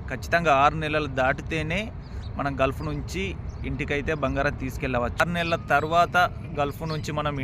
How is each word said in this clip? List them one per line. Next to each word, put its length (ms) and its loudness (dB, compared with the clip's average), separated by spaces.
ఖచ్చితంగా 420 2
ఆరు 220 4
నెలలు 260 0
దాటితేనే 600 0
మనం 240 -2
గల్ఫ్ 260 2
నుంచి 360 -4
ఇంటికైతే 440 -2
బంగారం 400 0
తీసుకెళ్ళవచ్చు. 600 -2
ఆరు 160 2
నెలల 180 2
తర్వాత 440 4
గల్ఫ్ 220 -2
నుంచి 260 -4
మనం 140 -2